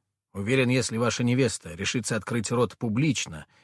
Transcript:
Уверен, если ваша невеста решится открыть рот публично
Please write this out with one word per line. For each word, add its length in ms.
Уверен, 360
если 280
ваша 260
невеста 500
решится 420
открыть 360
рот 260
публично 720